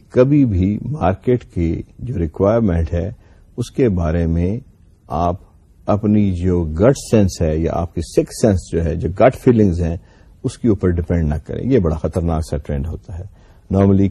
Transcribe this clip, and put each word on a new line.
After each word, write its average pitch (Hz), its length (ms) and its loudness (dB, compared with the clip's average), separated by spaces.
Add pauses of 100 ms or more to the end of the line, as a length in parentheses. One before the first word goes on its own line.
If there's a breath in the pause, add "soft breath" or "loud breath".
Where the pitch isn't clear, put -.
کبھی 139 360 4
بھی 101 360 0
مارکیٹ 123 600 -2
کی 85 380 -4 (180)
جو 123 180 -8
ریکوائرمنٹ 87 760 0
ہے 87 180 -4 (460 soft breath)
اس 123 140 -6
کے 131 180 2
بارے 85 380 0
میں 87 320 -2 (480)
آپ 87 280 -2 (500)
اپنی 104 460 2
جو 87 320 0
گٹ 82 300 2 (180)
سینس 101 300 2
ہے 78 160 0
یا 80 160 -2
آپ 85 220 -6
کی 85 60 -6
سکس - 400 -4
سینس 98 180 4 (120)
جو 85 140 -2
ہے، 80 100 -2
جو 85 140 -4
گٹ 107 260 2
فیلنگز 104 460 2
ہیں، 82 160 -4 (460 soft breath)
اس 127 140 -6
کے - 100 -4
اوپر 95 220 2
ڈیپینڈ 85 400 -2
نہ 73 40 -2 (120)
کریں۔ - 260 -6
یہ 127 80 4
بڑا 80 160 0
خطرناک 82 540 -2
سا 82 80 -4
ٹرینڈ 73 300 -6
ہوتا - 320 -12
ہے۔ 90 40 -10 (500 soft breath)
Normally 98 380 4